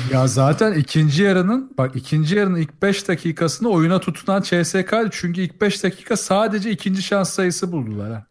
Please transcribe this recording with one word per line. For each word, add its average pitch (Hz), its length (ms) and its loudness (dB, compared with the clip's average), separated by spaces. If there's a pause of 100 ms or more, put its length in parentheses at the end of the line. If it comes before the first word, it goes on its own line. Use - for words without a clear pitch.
(120)
Ya 131 160 2
zaten 139 460 2
ikinci 156 500 2
yarının, 202 540 2
bak 131 180 -2
ikinci 156 400 0
yarının 190 240 2
ilk - 220 -4
beş 196 260 0
dakikasını 170 640 -2
oyuna 175 300 4
tutunan 190 420 -2
C 175 220 0
S 185 220 0
K, 220 260 0
çünkü 175 300 -6
ilk 180 200 -6
beş 202 220 0
dakika 196 340 -2
sadece 208 540 0
ikinci 196 300 -2
şans 190 280 0
sayısı 180 420 -2
buldular 107 420 -4
ha. 110 180 -10